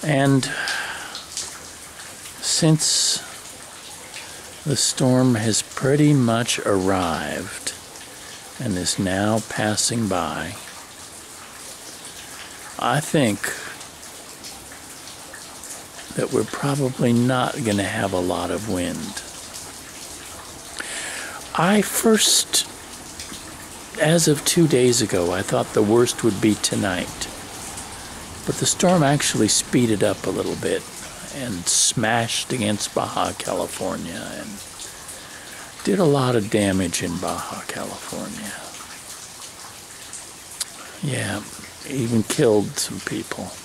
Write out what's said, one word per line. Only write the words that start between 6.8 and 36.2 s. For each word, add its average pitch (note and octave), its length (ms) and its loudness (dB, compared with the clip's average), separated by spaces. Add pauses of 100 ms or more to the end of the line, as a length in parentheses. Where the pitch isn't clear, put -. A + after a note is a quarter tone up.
and A2 180 -2
is F2+ 220 -2
now G2+ 480 2
passing G#2+ 640 0
by, E2 460 -2 (2250)
I B2+ 200 2
think C3 540 2 (2500)
that - 160 0
we're A2 140 4
probably C#3 680 2
not B2 540 4
gonna G2+ 180 4
have G2 300 0
a F#2 60 2
lot F2 300 0
of F2+ 200 -2
wind. E2+ 520 -2 (2250)
I G3 240 6
first, - 840 4 (1300)
as D#3+ 300 6
of D3 160 4
two E3+ 220 6
days B2 340 6
ago, F2+ 320 2
I F#2 80 0
thought B2 320 0
the A2+ 100 6
worst A#2 400 6
would G#2 160 4
be G#2+ 160 6
tonight. G2 720 -2 (1160)
But - 100 -2
the - 100 0
storm F3 380 6
actually C3+ 460 4
speeded A2+ 540 4
up G2+ 220 0
a - 40 0
little F#2 260 -2
bit F2+ 280 0 (520)
and A#2+ 320 -6
smashed - 880 2
against G#2+ 420 0
Baja F#2 420 0
California F#2+ 840 -4 (160)
and G#2+ 120 -10 (1300)
did G3 160 2
a F#3+ 60 8
lot C3+ 320 6